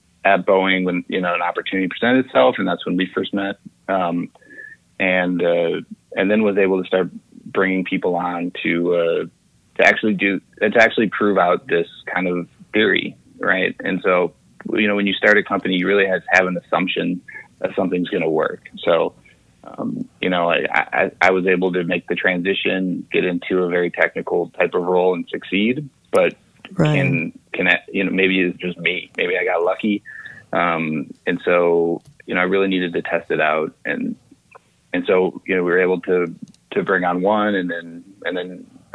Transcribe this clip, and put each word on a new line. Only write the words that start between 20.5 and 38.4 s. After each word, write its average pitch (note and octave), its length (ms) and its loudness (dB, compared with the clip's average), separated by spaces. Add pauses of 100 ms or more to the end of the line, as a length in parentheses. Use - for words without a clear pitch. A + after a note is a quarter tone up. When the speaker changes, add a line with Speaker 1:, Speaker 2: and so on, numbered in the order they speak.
Speaker 1:
I, - 220 0
I, D2+ 380 0 (100)
I F2+ 100 6
was F#2 160 2
able F#2 260 2
to F2+ 100 0
make F2 240 -4
the F2+ 80 -4
transition, F#2 960 -2
get F#2 140 0
into F2+ 380 0
a F2 60 -2
very F2 220 0
technical F2 600 -2
type F2+ 220 0
of F2+ 100 0
role F2+ 320 2
and E2+ 140 -6
succeed, B2+ 600 -2 (220)
but E2+ 240 2 (360)
Speaker 2:
Right. D3+ 240 2
Speaker 1:
can, - 420 0 (140)
can F#2 160 -2
I, F2 120 2 (120)
you G2 120 0
know, F2+ 80 -2
maybe F#2+ 300 2
it's F2 160 -2
just F2+ 220 -6
me. E2+ 380 -4
Maybe F2+ 200 -2
I F2+ 60 -2
got F2+ 200 0
lucky. G2+ 380 -2 (520)
Um, E2 600 -2 (140)
and F2 160 -2
so, E2+ 580 2 (240)
you - 80 -8
know, F2+ 80 0
I F2+ 40 2
really G2 220 0
needed F2+ 260 -2
to E2 80 -2
test E2+ 300 -4
it D#2 100 0
out. D#2 340 0 (100)
And, - 300 -4 (800)
and F2 120 -4
so, F#2 400 2
you F#2+ 100 -2
know, F2+ 80 0
we F2 80 0
were F2+ 100 4
able F2+ 200 2
to, F2+ 320 0 (380)
to G2+ 120 -2
bring F#2 200 0
on F2+ 180 0
one G#2 320 2
and F2+ 160 -2
then, E2+ 340 -10 (220)
and F2 120 -4
then, F2+ 280 -10 (280)